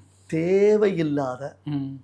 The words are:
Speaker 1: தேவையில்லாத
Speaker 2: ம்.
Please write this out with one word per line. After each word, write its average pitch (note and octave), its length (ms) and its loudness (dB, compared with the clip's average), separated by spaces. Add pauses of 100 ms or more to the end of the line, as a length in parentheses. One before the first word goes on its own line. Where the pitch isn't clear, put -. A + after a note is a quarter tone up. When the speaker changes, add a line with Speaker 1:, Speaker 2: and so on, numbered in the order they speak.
(280)
Speaker 1:
தேவையில்லாத E3 1400 0
Speaker 2:
ம். C#3 240 -4 (140)